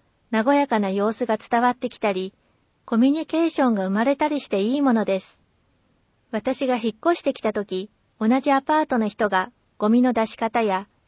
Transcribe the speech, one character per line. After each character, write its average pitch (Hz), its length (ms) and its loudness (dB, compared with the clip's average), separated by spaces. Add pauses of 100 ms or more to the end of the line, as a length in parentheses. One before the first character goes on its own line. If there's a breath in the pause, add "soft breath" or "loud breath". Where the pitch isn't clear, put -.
(300)
和 226 240 2
や 285 120 4
か 226 120 0
な 196 120 -2
様 202 220 0
子 240 140 -6
が 220 100 0
伝 - 240 -2
わ 247 100 2
っ 254 60 -4
て 247 120 -8
き - 100 -12
た 208 140 -2
り、 185 200 -6 (520)
コ 240 120 -2
ミ 247 120 4
ュ - 20 4
ニ 311 160 -2
ケ 330 200 0
ー 320 40 -2
シ 311 120 -2
ョ 254 80 2
ン 226 40 2
が 190 100 0
生 190 60 -2
ま 214 140 0
れ 277 120 2
た 302 120 0
り 294 120 -2
し - 80 -12
て 196 140 0
い 240 140 0
い 294 60 0
も 262 100 4
の 220 120 2
で 190 160 -2
す。 - 220 -20 (880)
私 254 360 -4
が 247 100 0
引 220 160 -2
っ - 20 -20 (100)
越 339 120 2
し - 60 -12
て 277 120 -2
き - 80 -14
た 220 100 -2
時、 202 380 -6 (280)
同 220 100 0 (120)
じ 285 120 0
ア 269 100 2
パ 311 180 0
ー 311 60 -2
ト 254 120 -2
の 214 100 0
人 214 200 -2
が 196 220 0 (280)
ゴ 214 100 0
ミ 240 140 4
の 254 100 2
出 226 140 0
し - 100 -14
方 226 260 -2
や 196 260 -2 (200)